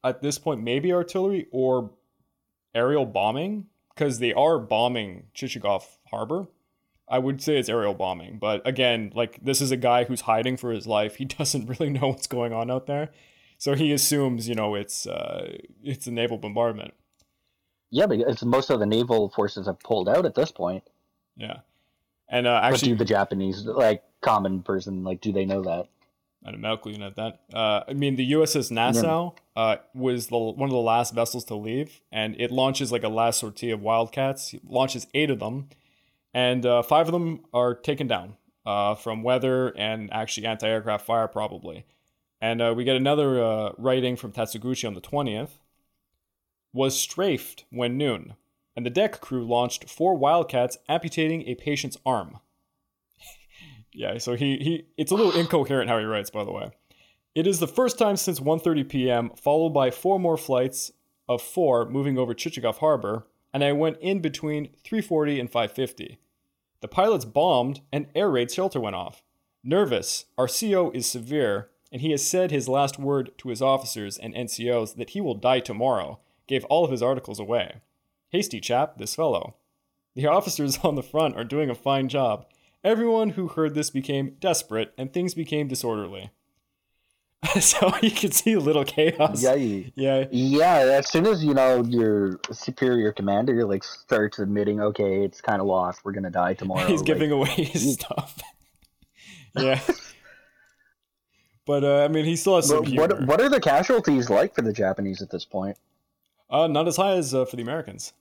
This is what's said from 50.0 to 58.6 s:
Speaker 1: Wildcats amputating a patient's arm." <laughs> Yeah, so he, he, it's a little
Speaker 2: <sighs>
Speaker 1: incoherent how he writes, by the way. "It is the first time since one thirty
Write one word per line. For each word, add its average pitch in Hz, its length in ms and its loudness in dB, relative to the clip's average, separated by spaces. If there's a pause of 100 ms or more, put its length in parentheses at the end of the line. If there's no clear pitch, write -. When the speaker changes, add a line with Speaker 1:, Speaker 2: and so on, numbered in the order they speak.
Speaker 1:
Wildcats 139 600 2 (100)
amputating 160 600 -2
a 123 80 -6
patient's 143 500 -6
arm." 107 380 -2
<laughs> - 60 -20 (1400)
Yeah, 110 280 -8
so 120 160 -4
he, 135 220 0
he, 160 280 -2 (120)
it's 156 140 -2
a 190 40 2
little 208 160 4
Speaker 2:
<sighs> 170 80 2
Speaker 1:
incoherent 135 500 0
how 117 100 2
he 107 60 -2
writes, 107 240 -4
by 107 140 -6
the 101 80 -8
way. - 200 -8 (640)
"It 165 120 2
is 190 120 0
the 170 80 -2
first 240 300 0
time 208 200 2
since 165 220 -4
one 156 200 0
thirty 156 240 2